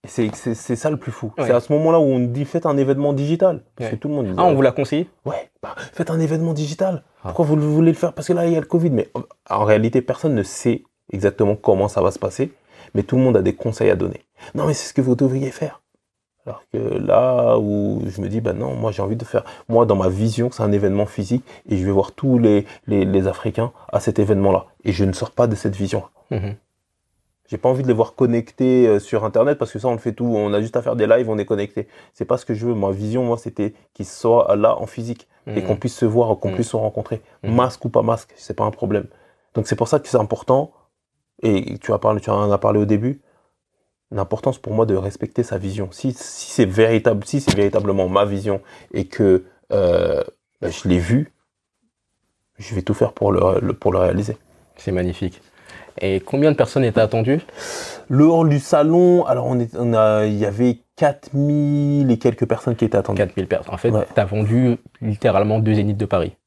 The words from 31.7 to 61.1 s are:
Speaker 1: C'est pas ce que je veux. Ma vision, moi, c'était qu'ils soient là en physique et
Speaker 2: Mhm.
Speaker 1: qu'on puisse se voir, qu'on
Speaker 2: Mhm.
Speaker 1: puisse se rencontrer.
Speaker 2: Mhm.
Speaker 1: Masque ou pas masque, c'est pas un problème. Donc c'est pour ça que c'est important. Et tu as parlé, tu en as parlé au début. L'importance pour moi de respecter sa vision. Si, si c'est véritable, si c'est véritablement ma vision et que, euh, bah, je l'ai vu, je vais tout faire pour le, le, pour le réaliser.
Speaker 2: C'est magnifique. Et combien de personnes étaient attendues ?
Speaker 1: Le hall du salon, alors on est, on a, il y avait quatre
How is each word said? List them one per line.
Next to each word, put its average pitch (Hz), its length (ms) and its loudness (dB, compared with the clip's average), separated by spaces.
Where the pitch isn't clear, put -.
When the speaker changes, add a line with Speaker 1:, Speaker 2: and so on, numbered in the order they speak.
Speaker 1:
C'est - 100 -10
pas 123 140 -2
ce - 80 -12
que 117 80 -6
je 110 120 -6
veux. 120 100 -2
Ma 98 160 -2
vision, 107 340 -4
moi, 117 120 -2
c'était 107 360 -8
qu'ils 98 120 -10
soient 113 500 2
là 110 220 2
en - 80 -8
physique 117 420 -12
et 110 120 -4
Speaker 2:
Mhm. 92 80 -6
Speaker 1:
qu'on 107 80 0
puisse 117 200 -6
se 120 100 -2
voir, 110 340 2
qu'on 101 100 -4
Speaker 2:
Mhm. 92 60 -6
Speaker 1:
puisse 113 140 -4
se 113 80 -4
rencontrer. 110 440 -6
Speaker 2:
Mhm. 107 120 -2
Speaker 1:
Masque 123 280 0
ou 123 60 -6
pas 113 140 2
masque, 113 340 -4
c'est - 180 -14
pas - 100 -2
un 107 60 -2
problème. 101 360 -4
Donc 107 140 -2
c'est - 80 0
pour 113 140 -2
ça 147 100 2
que - 80 -8
c'est 127 100 0
important. 127 540 0
Et 104 360 0
tu - 120 -4
as 101 60 2
parlé, 107 240 0
tu - 80 -8
en 104 220 0
as 101 60 2
parlé 107 220 2
au 104 60 2
début. 107 340 0
L'importance 107 480 -4
pour - 160 -12
moi 113 120 2
de 101 100 0
respecter 98 480 -4
sa 101 140 -6
vision. 95 340 -6
Si, 131 220 -6
si - 380 -16
c'est 117 140 2
véritable, 110 600 2
si 139 160 -4
c'est - 140 0
véritablement 101 520 0
ma 98 160 2
vision 101 380 -4
et 98 120 -4
que, 92 380 2
euh, 87 500 2
bah, 82 80 -6
je - 180 -8
l'ai 90 120 4
vu, 110 340 -2
je 107 160 -14
vais 92 80 -4
tout 104 120 -2
faire 104 180 0
pour 101 220 0
le, 92 280 2
le, 95 120 -4
pour - 180 -2
le 95 80 0
réaliser. 92 380 -2
Speaker 2:
C'est - 160 -6
magnifique. 90 480 -6
Et 190 220 -2
combien 147 300 2
de 143 40 0
personnes 131 300 2
étaient 113 160 2
attendues ? 113 400 0
Speaker 1:
Le 139 200 6
hall 165 200 4
du 147 120 2
salon, 175 640 4
alors 123 220 0
on 127 120 0
est, 117 180 -4
on 117 160 0
a, 107 320 4
il 107 120 0
y 107 80 0
avait 117 320 0
quatre - 380 -2